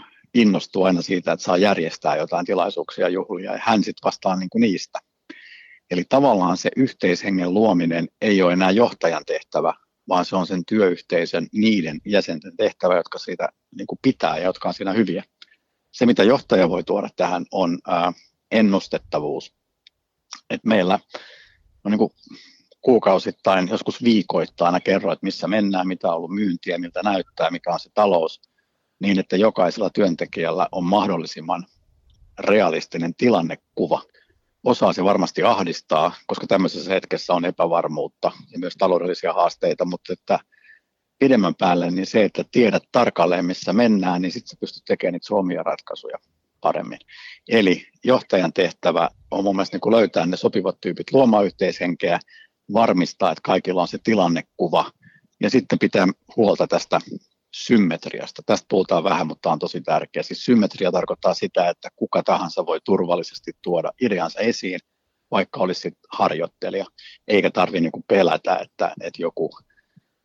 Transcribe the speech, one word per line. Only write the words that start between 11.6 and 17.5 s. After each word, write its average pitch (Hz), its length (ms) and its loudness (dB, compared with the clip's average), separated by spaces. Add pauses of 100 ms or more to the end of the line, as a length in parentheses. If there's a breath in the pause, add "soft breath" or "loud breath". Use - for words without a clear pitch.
jäsenten 90 520 -4
tehtävä, 92 400 0
jotka 85 220 -4
siitä - 300 -8 (280)
niin 98 100 -12
kuin - 160 -10
pitää 80 360 0
ja 85 60 -4
jotka 92 240 -2
on 87 60 -6
siinä 98 180 -6
hyviä. 95 320 -2 (680 loud breath)
Se, - 160 0
mitä 101 180 4
johtaja 107 440 4
voi 90 160 -2
tuoda 101 320 -2
tähän, 87 340 -2